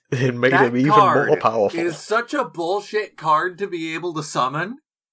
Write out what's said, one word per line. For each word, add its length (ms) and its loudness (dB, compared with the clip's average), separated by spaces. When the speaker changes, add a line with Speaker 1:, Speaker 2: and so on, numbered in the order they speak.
Speaker 1:
It 240 0
made 180 2
Speaker 2:
That 140 4
Speaker 1:
him 100 -2
even 160 4
Speaker 2:
card 360 4
Speaker 1:
more 100 4
powerful. 420 0
Speaker 2:
is 160 -4
such 380 -4
a 100 -2
bullshit 720 -6
card 420 0
to 80 -6
be 280 -6
able 200 -6
to 80 -6
summon. 560 -4